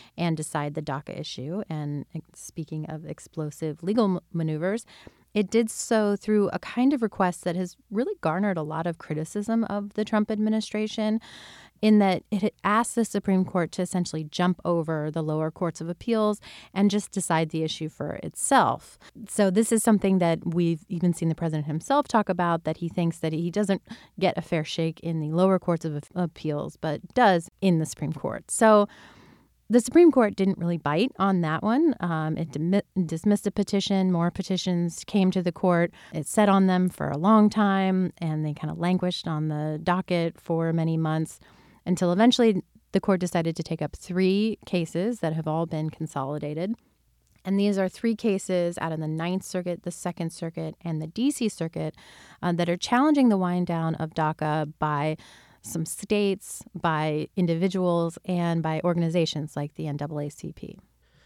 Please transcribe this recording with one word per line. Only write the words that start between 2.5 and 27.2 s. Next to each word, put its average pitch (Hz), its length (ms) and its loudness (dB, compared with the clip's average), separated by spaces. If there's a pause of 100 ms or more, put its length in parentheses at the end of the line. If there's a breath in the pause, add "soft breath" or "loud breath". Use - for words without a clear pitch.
of 156 180 -12
explosive 151 800 -10
legal 202 320 2
m-, - 40 -4 (120)
maneuvers, 165 520 -2 (480 loud breath)
it 208 160 0
did 226 220 2
so 208 460 0
through 208 360 2
a 180 60 -4
kind 254 340 0
of 254 100 0
request 190 420 -2
that 175 100 -2
has 180 220 -6 (120)
really 262 320 -2
garnered 185 360 0
a 160 60 -4
lot 156 240 -4
of 170 120 -4
criticism 208 640 -2
of 202 300 -6
the 214 100 -2
Trump 214 240 0
administration, 214 920 -2 (600 loud breath)
in 214 180 6
that 190 320 4
it 196 120 -2
had 214 100 0 (100)
asked 214 320 2
the 226 120 2
Supreme 190 360 2
Court 175 300 -2
to - 80 -6
essentially 175 420 -4
jump 180 440 0
over 160 440 -2
the 160 120 -4
lower 156 280 -2
courts 170 300 -6
of 165 80 -8
appeals 214 500 0 (360 loud breath)
and 202 160 4
just 202 200 -2
decide 165 380 0
the 160 140 -4
issue 156 260 -4
for - 340 -8
itself. - 760 0 (300 loud breath)
So 202 220 2
this 214 220 2
is 226 100 2
something 196 360 4
that 165 260 2
we've 170 460 0
even 175 240 2
seen 165 160 -2
the 160 40 0
president 151 340 -4
himself 262 380 0
talk 214 220 0
about, 175 360 0
that 160 140 -4
he 170 120 -6
thinks 170 300 -2
that 160 120 -2
he 170 180 -4
doesn't 196 300 0 (380 loud breath)
get 180 180 0
a 165 60 -6
fair 160 200 -2
shake 160 380 -4
in 165 200 -4
the 151 100 -4
lower 185 280 4
courts 170 280 -2
of 147 180 -6 (100)
appeals, 156 640 -6
but - 380 -8
does 190 340 4 (140)